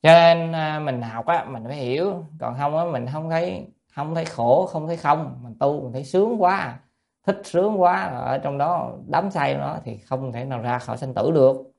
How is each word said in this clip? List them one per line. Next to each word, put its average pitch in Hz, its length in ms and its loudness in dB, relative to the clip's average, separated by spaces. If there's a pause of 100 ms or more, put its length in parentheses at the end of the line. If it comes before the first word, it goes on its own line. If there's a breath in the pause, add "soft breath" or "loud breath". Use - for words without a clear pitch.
Cho 160 80 8
nên, 165 420 8
à, 156 280 -2
mình 131 220 -4
học 113 240 -8
á, 165 220 0
mình 123 200 -12
phải 139 80 -10
hiểu. 160 500 -4 (140)
Còn 120 180 -6
không 147 200 -2
á, 170 80 0
mình 127 280 -4
không 160 160 -8
thấy, 175 380 -4 (280)
không 151 200 -6
thấy 160 100 -4
khổ, 131 400 2
không 160 220 -6
thấy 165 100 -4
không. 143 460 -2
Mình 117 160 -16
tu, 143 220 0
mình 123 120 -10
thấy 135 100 -8
sướng 208 380 0
quá, 175 380 0 (460)
thích 196 180 -2
sướng 190 380 0
quá, 185 300 2
rồi 123 100 -8
ở 127 160 -2
trong 143 200 -6
đó 143 340 -2 (160)
đắm 175 240 -2
say 139 240 -2
nó 143 280 -6
thì 117 140 -12
không 131 340 -6
thể 120 140 -8
nào 123 160 -6
ra 120 180 -2
khỏi 117 180 -8
sanh 135 160 -8
tử 143 180 0
được. 135 480 4